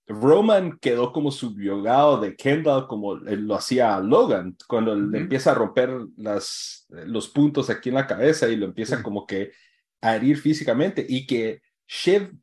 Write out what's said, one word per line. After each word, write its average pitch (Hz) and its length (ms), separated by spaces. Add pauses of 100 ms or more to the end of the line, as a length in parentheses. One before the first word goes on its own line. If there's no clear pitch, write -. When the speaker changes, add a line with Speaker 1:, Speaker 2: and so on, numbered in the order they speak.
Speaker 1:
Roman 175 720
quedó 120 340
como 147 180
subyugado 113 880
de 101 160
Kendall, 139 520
como 101 280
él 104 320
lo 104 80
hacía 110 440
Logan, 104 580 (100)
cuando 110 280
le 104 220
Speaker 2:
Ujú. - 0
Speaker 1:
empieza 151 340
a 127 40
romper 123 360 (260)
las, - 720
los 107 400
puntos 143 400
aquí 117 200
en 123 60
la 131 120
cabeza 123 420
y 113 80
lo 104 80
empieza 110 320
Speaker 2:
Sí. 110 60
Speaker 1:
como 101 220
que 101 260 (500)
a 113 140
herir 131 220
físicamente, 147 680
y 131 200
que 113 340 (260)
Shiv 196 440 (100)